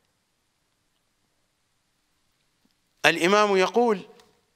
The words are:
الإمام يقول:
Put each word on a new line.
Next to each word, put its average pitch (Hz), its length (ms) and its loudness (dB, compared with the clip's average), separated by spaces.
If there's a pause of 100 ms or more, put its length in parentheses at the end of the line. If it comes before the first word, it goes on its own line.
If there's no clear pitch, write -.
(3000)
الإمام 190 520 2
يقول: 190 520 -2 (460)